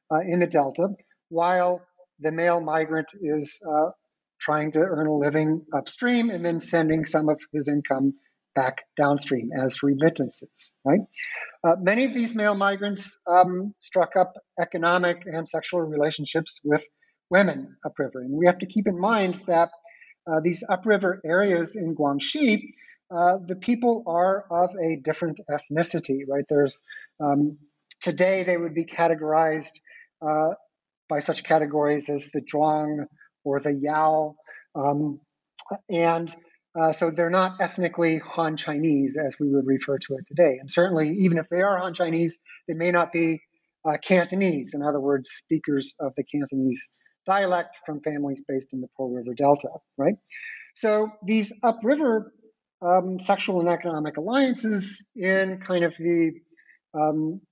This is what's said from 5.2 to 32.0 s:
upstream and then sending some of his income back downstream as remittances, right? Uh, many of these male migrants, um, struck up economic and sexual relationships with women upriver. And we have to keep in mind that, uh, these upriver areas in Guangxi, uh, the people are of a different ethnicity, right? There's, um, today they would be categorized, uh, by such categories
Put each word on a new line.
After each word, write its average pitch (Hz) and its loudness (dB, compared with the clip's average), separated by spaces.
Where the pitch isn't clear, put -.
upstream 233 0
and 175 -6
then 170 0
sending 160 0
some 156 0
of 151 0
his 147 -2
income 139 0
back 127 -2
downstream 139 0
as 131 -2
remittances, 143 0
right? 240 4
Uh, 170 4
many 202 2
of 262 0
these 233 -2
male 208 2
migrants, 196 -2
um, 180 4
struck - 0
up 185 2
economic 175 0
and 160 -6
sexual 170 -4
relationships 151 -2
with 147 2
women 160 2
upriver. 131 -6
And 127 -6
we 175 4
have 180 4
to 196 -6
keep 196 -2
in 190 -2
mind 190 0
that, 170 4
uh, 160 2
these 170 0
upriver 190 0
areas 175 0
in 165 -4
Guangxi, 151 0
uh, 180 4
the 180 -6
people 233 0
are 185 2
of 180 2
a 165 -2
different 151 -4
ethnicity, 151 -2
right? 139 -2
There's, 143 2
um, 147 2
today 185 0
they 175 0
would 170 -4
be 165 -4
categorized, 156 0
uh, 156 0
by 151 -2
such 151 -4
categories 147 2